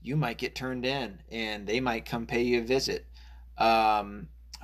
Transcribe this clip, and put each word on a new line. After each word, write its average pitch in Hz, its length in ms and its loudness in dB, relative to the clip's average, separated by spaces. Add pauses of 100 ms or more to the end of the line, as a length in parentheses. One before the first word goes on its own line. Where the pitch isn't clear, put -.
you 135 160 -4
might 120 220 0
get - 160 -6
turned 127 320 -4
in, 123 340 -4 (100)
and 107 360 -6
they 110 120 0
might 117 280 0
come 117 180 -4
pay 120 180 0
you 120 180 4
a 113 40 -6
visit. 127 400 0 (540)
Um, 107 680 4 (360)